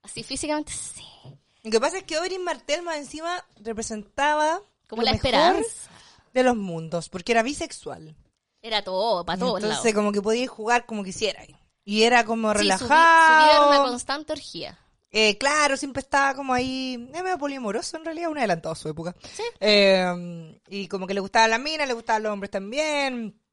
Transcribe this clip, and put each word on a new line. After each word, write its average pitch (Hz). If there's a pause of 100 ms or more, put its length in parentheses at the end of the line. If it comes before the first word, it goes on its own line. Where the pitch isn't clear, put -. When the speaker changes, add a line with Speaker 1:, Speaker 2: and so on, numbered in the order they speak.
Speaker 1:
Así -
físicamente, 302
sí. - (580)
Speaker 2:
Lo 220
que 220
pasa 330
es -
que 311
Oberyn 370
Martell 330
más 339
encima 320 (160)
representaba 220 (280)
Speaker 1:
Como 226
Speaker 2:
lo 226
Speaker 1:
la 262
Speaker 2:
mejor 220
Speaker 1:
esperanza. 339 (420)
Speaker 2:
de 254
los 247
mundos, 165
porque 185
era 226
bisexual. 160 (480)
Speaker 1:
Era 220
todo, 190
pa' 180
todos 233
Speaker 2:
Entonces, 208
Speaker 1:
lados. 220
Speaker 2:
como 208
que 202
podía 226
jugar 240
como 208
quisiera. 185 (400)
Y 208
era 233
como 220
Speaker 1:
Sí, 208
su 208
vi-, -
Speaker 2:
relajado. 320 (120)
Speaker 1:
su 311
vida 302
era 294
una 277
constante 247
orgía. - (320)
Speaker 2:
Eh, 214
claro, 285
siempre 277
estaba 277
como 269
ahí, 254
es 339
medio 370
poliamoroso 277
en 320
realidad, 330
un 302
adelantado 170
a -
su -
época. 165 (180)
Speaker 1:
Sí. - (180)
Speaker 2:
Eh, 180
y 196
como 185
que 196
le 196
gustaba 226
la 226
mina, 302
le 247
gustaban 220
los 214
hombres 202
también. 254 (120)